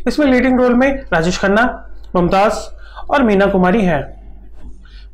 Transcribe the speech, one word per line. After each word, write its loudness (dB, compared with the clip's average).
इसमें 2
leading 2
role 2
में 4
राजेश 0
खन्ना, 2
मुमताज 2
और 2
मीना 4
कुमारी 2
हैं। 0